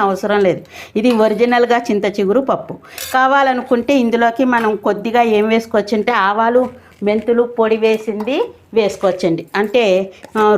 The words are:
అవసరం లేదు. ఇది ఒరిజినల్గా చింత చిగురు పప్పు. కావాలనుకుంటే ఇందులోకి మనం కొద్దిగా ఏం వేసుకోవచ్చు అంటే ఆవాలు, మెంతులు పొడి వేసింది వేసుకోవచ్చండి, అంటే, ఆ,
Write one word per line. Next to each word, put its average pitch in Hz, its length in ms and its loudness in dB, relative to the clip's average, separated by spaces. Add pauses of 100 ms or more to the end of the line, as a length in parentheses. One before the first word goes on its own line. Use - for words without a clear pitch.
అవసరం 196 420 -2
లేదు. 170 160 0 (360)
ఇది 233 120 2 (140)
ఒరిజినల్గా 240 540 2 (100)
చింత 208 180 0 (120)
చిగురు 208 220 2 (100)
పప్పు. 180 240 -6 (420)
కావాలనుకుంటే 262 840 2
ఇందులోకి 233 420 0 (100)
మనం 226 160 0 (160)
కొద్దిగా 220 380 0 (140)
ఏం 208 60 2 (100)
వేసుకోవచ్చు 226 440 -2
అంటే 220 160 -2 (140)
ఆవాలు, 226 340 2 (460)
మెంతులు 233 360 0 (140)
పొడి 220 260 0
వేసింది 220 540 -2 (400)
వేసుకోవచ్చండి, 185 680 -2 (160)
అంటే, 220 240 0 (540)
ఆ, 214 40 2 (160)